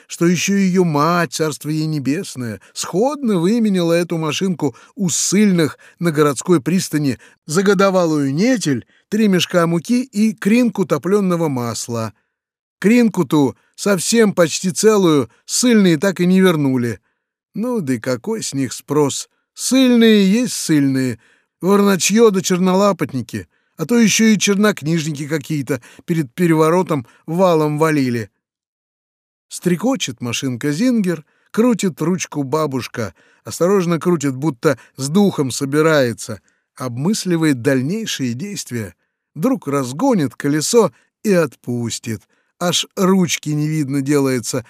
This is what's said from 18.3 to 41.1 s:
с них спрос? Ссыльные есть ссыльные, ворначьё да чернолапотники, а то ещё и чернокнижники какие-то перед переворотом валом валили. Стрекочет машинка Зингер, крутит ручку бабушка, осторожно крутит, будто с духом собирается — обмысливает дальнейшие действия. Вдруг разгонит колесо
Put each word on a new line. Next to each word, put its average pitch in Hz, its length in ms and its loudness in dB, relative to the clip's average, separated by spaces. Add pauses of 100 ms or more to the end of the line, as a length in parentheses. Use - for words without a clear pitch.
с - 120 -10
них 135 200 -4
спрос? - 560 -2 (240)
Ссыльные 233 800 4
есть 226 220 0
ссыльные, 135 680 0 (420)
ворначьё 202 680 4
да 190 120 0
чернолапотники, 180 1080 0 (300)
а 165 80 -8
то 233 120 2
ещё 220 280 4
и 220 120 4
чернокнижники 165 880 -2
какие-то 143 540 -4 (240)
перед 160 280 -4
переворотом 160 760 2 (180)
валом 160 520 0
валили. 135 520 0 (1200)
Стрекочет 180 720 -4
машинка 127 500 -6
Зингер, 180 540 -2 (260)
крутит 208 500 0
ручку 156 420 -4
бабушка, 131 680 -4 (300)
осторожно 175 560 0
крутит, 143 360 -2
будто 143 420 -2 (200)
с 135 120 -6
духом 160 420 2
собирается — 139 880 0 (360)
обмысливает 151 840 -2
дальнейшие 139 720 -2
действия. 123 600 -10 (400)
Вдруг 196 320 -2
разгонит 143 680 -2
колесо 156 560 2 (320)